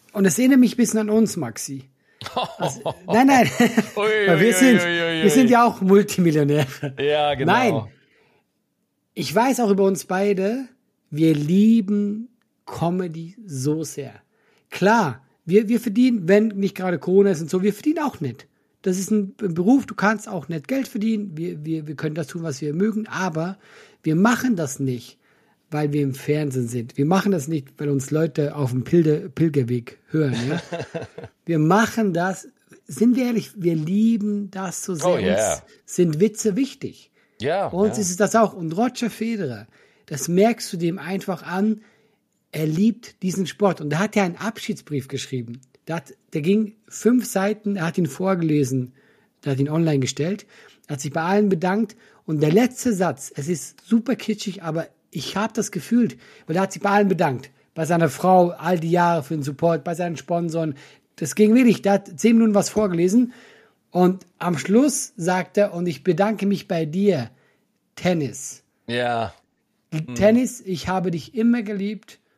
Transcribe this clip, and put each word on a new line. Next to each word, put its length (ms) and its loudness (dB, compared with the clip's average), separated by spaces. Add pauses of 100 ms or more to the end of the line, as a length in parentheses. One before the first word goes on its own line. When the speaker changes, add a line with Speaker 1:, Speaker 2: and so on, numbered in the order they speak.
(140)
Speaker 1:
und 100 0
das 160 2
erinnert 200 6
mich 140 4
ein 40 -8
bisschen 220 0
an 100 -4
uns, 280 2
Maxi. 460 -10 (760)
Also, 440 -6
Speaker 2:
<laughs> 60 -20
Speaker 1:
nein, 200 4
nein. 220 6 (460)
Speaker 2:
Ui, 80 0 (240)
Speaker 1:
Weil 120 4
wir 80 6
Speaker 2:
ui, 60 4
Speaker 1:
sind, 280 8
Speaker 2:
ui, 40 0 (160)
ui, 220 0
Speaker 1:
wir 60 8
sind 180 6
Speaker 2:
ui. 40 6
Speaker 1:
ja 140 8
auch 160 0
Multimillionäre. 1160 2
Speaker 2:
Ja, 360 0
genau. 180 0
Speaker 1:
Nein, 340 0 (1300)
ich 160 -6
weiß 280 2
auch 80 2
über 160 2
uns 200 0
beide, 600 -2 (420)
wir 240 2
lieben 920 2 (380)
Comedy 720 -4 (100)
so 380 -4
sehr. 300 -12 (560)
Klar, 540 2 (220)
wir, 240 4
wir 100 2
verdienen, 480 0
wenn 220 4
nicht 260 -4
gerade 240 -4
Corona 320 4
ist 100 -2
und 80 -8
so, 140 0
wir 100 2
verdienen 260 -2
auch 200 -6
nicht. 280 -8 (340)
Das 160 -2
ist 140 -4
ein 200 0
B-, 160 -8
Beruf, 380 2
du 100 -14
kannst 320 -2
auch 220 -8
nicht 180 -8
Geld 200 -4
verdienen. 500 -4
Wir, 260 -8
wir, 240 -6
wir 80 -10
können 200 -6
das 120 -6
tun, 160 -10
was 180 -8
wir 120 -6
mögen, 340 -2
aber 500 -4 (460)
wir 120 0
machen 420 2
das 220 -6
nicht, 380 -6 (540)
weil 220 -4
wir 100 0
im 100 -2
Fernsehen 540 -4
sind. 300 -8
Wir 80 0
machen 260 2
das 160 -2
nicht, 200 -6 (100)
weil 120 -4
uns 220 -2
Leute 440 -2
auf 160 -2
dem 120 -2
Pilde-, 460 2
Pilgerweg 680 -2 (120)
hören, 260 0 (140)
ja? 160 -4
Speaker 2:
<laughs> 40 -20 (800)
Speaker 1:
Wir 120 0
machen 520 2
das, 360 -4 (400)
sind 280 2
wir 100 0
ehrlich, 300 -4
wir 200 -2
lieben 720 0
das 340 -10
so 120 -6
sehr. 120 -2
Speaker 2:
Oh, 120 2
yeah. 340 0
Speaker 1:
Uns 80 -8 (240)
sind 340 0
Witze 360 0
wichtig. 560 -8 (280)
Speaker 2:
Ja, 300 -2
Speaker 1:
Bei 80 -6
uns 200 0
Speaker 2:
ja. 40 -2
Speaker 1:
ist 80 -2
es 80 -6
das 180 0
auch. 180 4
Und 220 -8
Roger 360 -2
Federer, 560 -8 (400)
das 200 -8
merkst 460 2
du 40 -8
dem 200 -2
einfach 460 -8
an, 380 -2 (720)
er 140 -4
liebt 560 -2
diesen 240 -2
Sport. 340 0
Und 140 -6
er 60 -2
hat 160 -2
ja 80 4
einen 140 -2
Abschiedsbrief 680 -8
geschrieben. 540 -10 (260)
Der 100 -6
hat, 180 -14 (180)
der 80 -2
ging 360 0 (100)
fünf 400 0
Seiten, 480 -2
er 100 -2
hat 140 -2
ihn 80 2
vorgelesen, 880 0 (500)
der 80 -2
hat 80 -2
ihn 100 0
online 300 0
gestellt, 480 -4 (400)
er 60 -8
hat 80 -10
sich 120 -10
bei 80 -4
allen 280 2
bedankt. 460 -2 (300)
Und 160 -2
der 100 4
letzte 400 2
Satz, 440 -4
es 140 -8
ist 380 -8
super 280 0
kitschig, 480 -8
aber 240 -6 (240)
ich 260 -8
hab 160 -4
das 180 -4
gefühlt, 460 0 (300)
weil 80 -4
er 80 2
hat 100 -4
sich 80 -14
bei 80 0
allen 180 4
bedankt. 440 -2 (240)
Bei 100 -4
seiner 240 2
Frau 420 4
all 280 -2
die 100 -4
Jahre 320 2
für 140 -6
den 80 -4
Support, 400 -2
bei 120 -6
seinen 220 -6
Sponsoren. 580 -4 (420)
Das 180 -8
ging 200 6
wirklich, 260 6
der 120 2
hat 260 -2
zehn 180 4
Minuten 180 4
was 140 2
vorgelesen. 640 2 (600)
Und 340 2 (120)
am 200 -4
Schluss 600 0
sagt 400 -2
er, 160 2
„Und 140 -4
ich 160 -8
bedanke 420 0
mich 240 -2
bei 160 -2
dir, 460 0 (640)
Tennis.“ 680 -4 (240)
Speaker 2:
Ja. 460 -2 (600)
Hm. 220 -8
Speaker 1:
„Tennis, 460 2
ich 280 -8
habe 220 0
dich 240 -10
immer 280 2
geliebt 560 -8 (180)